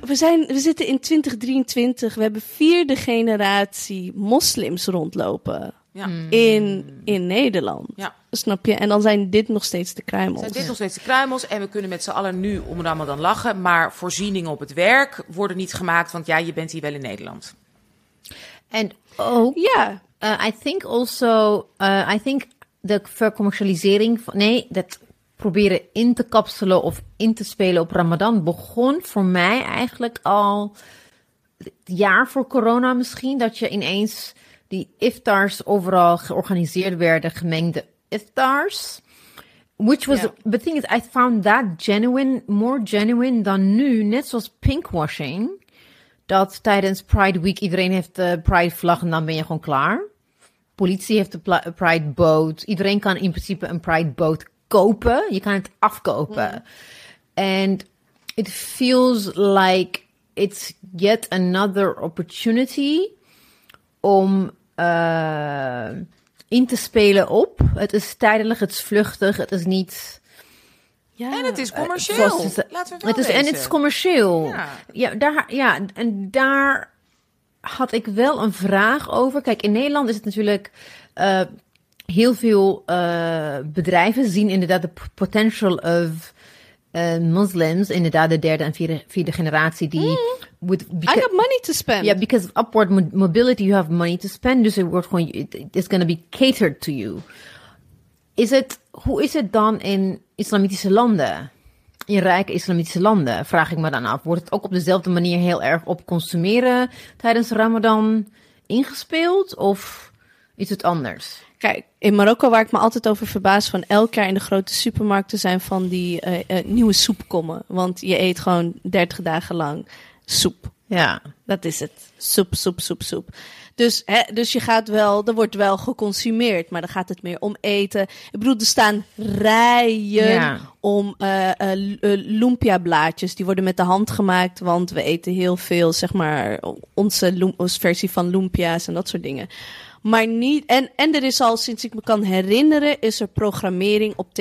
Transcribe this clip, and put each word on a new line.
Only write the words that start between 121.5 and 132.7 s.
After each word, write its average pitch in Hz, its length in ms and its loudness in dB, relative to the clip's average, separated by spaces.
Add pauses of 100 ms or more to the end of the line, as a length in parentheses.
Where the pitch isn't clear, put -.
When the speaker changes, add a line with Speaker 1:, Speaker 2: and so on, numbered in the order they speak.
Speaker 1:
is 165 160 -6
het. 151 120 -10 (240)
Soep, - 380 0
soep, - 260 -4
soep, - 220 -8
soep. - 260 -8 (460)
Dus, 240 300 0
hè, 214 160 2 (120)
dus 226 200 -2
je 254 80 -2
gaat 226 280 0
wel, 208 380 2
er 226 80 0
wordt 220 200 0
wel 196 240 2
geconsumeerd, 220 920 -2
maar 175 100 -6
dan 175 100 -8
gaat 185 180 -6
het 180 140 -10
meer 175 180 -10
om 208 200 -6
eten. 202 420 0
Ik - 360 -10
bedoel, 247 200 2
er 226 80 -2
staan 208 380 2 (120)
rijen 220 1160 4
Speaker 3:
Ja. 151 280 0 (200)
Speaker 1:
om, 202 380 0
eh, 190 300 0 (120)
eh, 190 180 -2
l-, 196 220 -6
eh, 208 100 2 (140)
lumpia-blaadjes. 185 1080 2